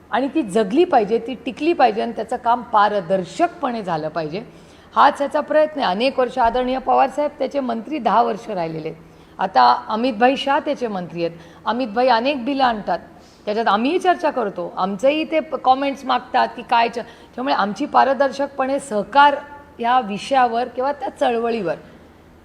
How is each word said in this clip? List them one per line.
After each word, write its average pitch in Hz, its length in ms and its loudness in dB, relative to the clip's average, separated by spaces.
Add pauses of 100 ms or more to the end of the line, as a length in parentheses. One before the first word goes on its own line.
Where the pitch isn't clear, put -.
(100)
आणि 247 180 0
ती 320 140 -2
जगली 220 420 2
पाहिजे, 226 340 2
ती 240 160 -6
टिकली 294 380 -4
पाहिजे 233 300 2
आणि 233 100 -4
त्याचं 226 240 -6
काम 240 260 0
पारदर्शकपणे 208 1200 0
झालं 160 260 -4
पाहिजे, 165 360 -6 (520)
हाच 262 260 4
याचा 285 180 -2
प्रयत्न 302 400 0
आहे. 190 100 0
अनेक 247 280 0
वर्ष 254 200 -2
आदरणीय 254 400 2
पवारसाहेब 262 600 2
त्याचे 277 220 -2
मंत्री 247 380 -6
दहा 220 240 2
वर्ष 226 280 -4
राहिलेले 165 380 -6
आहेत. 160 120 -14 (380)
आता 240 500 2
अमितभाई 240 480 2
शाह 285 220 0
त्याचे 285 280 -4
मंत्री 170 380 -6
आहेत. 165 120 -4 (300)
अमितभाई 233 400 0
अनेक 247 380 2
बिलं 269 200 0
आणतात, 208 340 0 (460)
त्याच्यात 214 240 0
आम्हीही 240 300 2
चर्चा 349 320 2
करतो, 180 460 -6
आमचंही 254 540 0
ते 320 100 2
प-, 302 160 -8
कमेंट्स 269 480 0
मागतात 247 520 0
की 247 60 -14
काय 233 260 2
च-, 240 100 -8 (360)
त्यामुळे 262 200 -2
आमची 202 320 -2
पारदर्शकपणे 269 960 0
सहकार 277 560 4 (440)
या 247 200 2
विषयावर 240 680 0
किंवा 247 240 -4
त्या - 160 -8
चळवळीवर 233 680 -2 (720)